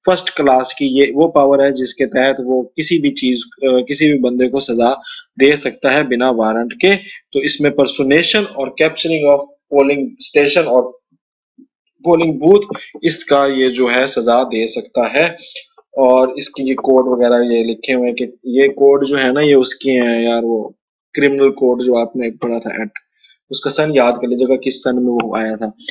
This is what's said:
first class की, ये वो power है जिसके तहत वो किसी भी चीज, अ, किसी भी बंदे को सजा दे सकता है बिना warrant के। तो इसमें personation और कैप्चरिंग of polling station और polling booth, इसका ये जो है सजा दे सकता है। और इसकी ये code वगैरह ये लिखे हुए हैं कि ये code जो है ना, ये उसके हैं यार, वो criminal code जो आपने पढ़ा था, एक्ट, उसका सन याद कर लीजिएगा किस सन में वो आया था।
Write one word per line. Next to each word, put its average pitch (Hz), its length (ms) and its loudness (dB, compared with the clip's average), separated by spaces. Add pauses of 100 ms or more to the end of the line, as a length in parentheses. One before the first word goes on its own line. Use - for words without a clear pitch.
first 180 240 0
class 131 500 0
की, 143 60 -2
ये 135 300 2
वो 160 120 2
power 139 340 2
है 139 100 2
जिसके 131 340 -4
तहत 131 340 0
वो 127 360 -4
किसी 160 240 -2
भी 143 100 0
चीज, 127 340 -2
अ, - 240 -6
किसी 135 420 0
भी 143 100 0
बंदे 123 280 0
को 135 120 -2
सजा 117 420 -2 (380)
दे 143 180 4
सकता 135 320 -4
है 135 180 0
बिना 123 240 0
warrant 113 420 -2
के। 190 220 2 (380)
तो 135 80 0
इसमें 143 300 -2
personation 143 720 0
और 135 260 -8
कैप्चरिंग 156 640 0
of 143 80 4 (340)
polling 139 300 2
station 131 680 0
और 123 280 0 (1040)
polling 165 360 2
booth, 185 200 6 (440)
इसका 143 420 0
ये 131 240 0
जो 123 180 0
है 127 200 0
सजा 120 360 0
दे 113 240 -4
सकता 117 400 -4
है। 160 300 -2 (600)
और 127 400 4
इसकी 135 260 -10
ये 131 100 0
code 131 440 2
वगैरह 120 400 2
ये 113 60 2
लिखे 113 300 -4
हुए 123 140 0
हैं 117 80 -4
कि 127 80 -6 (220)
ये 131 220 2
code 139 380 2
जो 143 100 -2
है 131 180 0
ना, 147 80 0
ये 143 140 4
उसके 131 360 0
हैं 117 380 0
यार, 117 120 -2
वो 113 340 -4 (380)
criminal 139 360 2
code 123 340 0
जो 123 120 2
आपने 117 340 -4
पढ़ा 117 300 -6
था, 110 240 -8
एक्ट, - 160 -14 (520)
उसका 139 180 -6
सन 151 260 -2
याद 120 260 2
कर 123 60 -4
लीजिएगा 123 280 0
किस 127 280 -6
सन 127 120 -2
में 123 160 -2
वो 117 240 -4
आया 110 200 -4
था। 110 140 -6 (220)